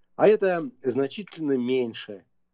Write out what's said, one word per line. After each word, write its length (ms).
А 120
это 440
значительно 720
меньше, 720